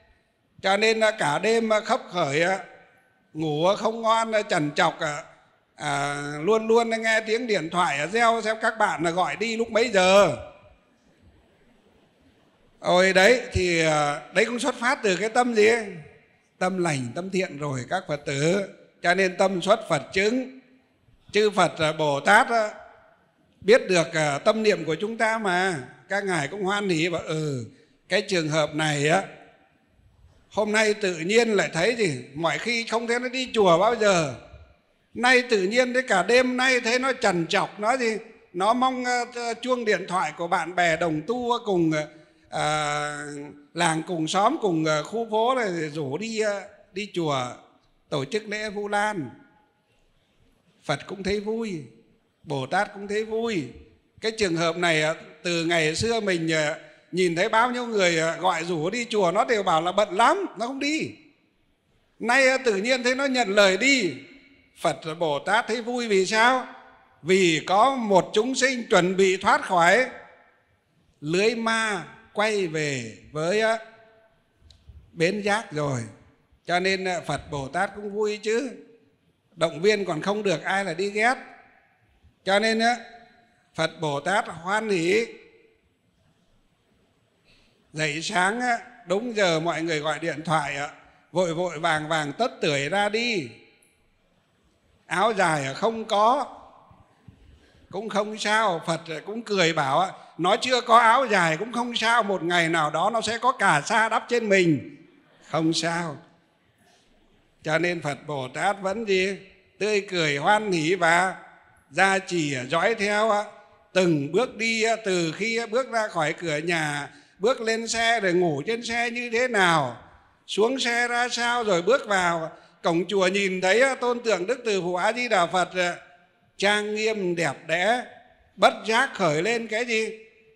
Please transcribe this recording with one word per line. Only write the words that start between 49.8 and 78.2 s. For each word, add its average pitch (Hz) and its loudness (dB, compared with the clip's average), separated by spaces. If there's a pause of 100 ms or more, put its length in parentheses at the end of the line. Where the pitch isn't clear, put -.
Phật 143 -6
cũng 196 -10
thấy 202 -2
vui, 214 -6 (600)
Bồ 135 -6
Tát 190 -2
cũng 202 -12
thấy 214 -4
vui. 220 -4 (560)
Cái 220 -4
trường 196 0
hợp 165 0
này, 170 2
ờ, 156 0 (260)
từ 170 -2
ngày 165 0
xưa 226 -2
mình, 175 -2
ờ, 156 0 (340)
nhìn 175 0
thấy 196 2
bao 226 4
nhiêu 247 -4
người, 185 2
ờ, 160 0
gọi 165 0
rủ 170 -2
đi 240 -4
chùa, 208 0
nó 214 2
đều 233 0
bảo 165 2
là 180 -2
bận 196 0
lắm, 302 4 (120)
nó 220 -4
không 269 -8
đi. 285 -4 (1080)
Nay, 254 4
ờ, 262 2
tự 220 2
nhiên 240 0
thấy 247 2
nó 269 -2
nhận 254 0
lời 196 4
đi. 220 2 (640)
Phật 165 0
và 160 -6
Bồ 160 -2
Tát 190 0
thấy 233 -4
vui 240 -4
vì 190 2
sao? 233 4 (560)
Vì 170 4
có 226 4
một 202 2
chúng 240 0
sinh 254 0
chuẩn 185 4
bị 190 4
thoát 233 2
khỏi 190 4 (1120)
lưới 185 0
ma, 220 -2 (360)
quay 208 0
về 143 -4 (140)
với, 170 0
á, 220 2 (1300)
bến 185 0
giác 202 -2
rồi. 143 -4 (640)
Cho 175 0
nên, 190 -2
á, 180 -4
Phật 143 -6
Bồ 139 -8
Tát 190 -2
cũng 208 -12
vui 208 -4